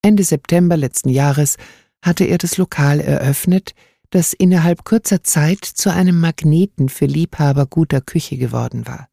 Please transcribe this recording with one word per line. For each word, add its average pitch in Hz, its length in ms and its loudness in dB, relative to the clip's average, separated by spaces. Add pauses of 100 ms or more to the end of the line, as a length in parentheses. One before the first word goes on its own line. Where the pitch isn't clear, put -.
Ende 202 220 4
September 170 520 0
letzten 139 340 -2
Jahres 139 460 2 (460)
hatte 175 240 0
er 170 140 0
das - 180 -4
Lokal 147 420 0
eröffnet, 143 760 -2 (360)
das 175 240 0
innerhalb 175 500 2
kurzer - 400 -2
Zeit 160 400 0
zu - 300 -4
einem 180 260 2
Magneten 160 720 0
für - 160 -2
Liebhaber 143 600 0
guter 156 340 -2
Küche - 360 -6
geworden 120 500 -6
war. 120 260 -14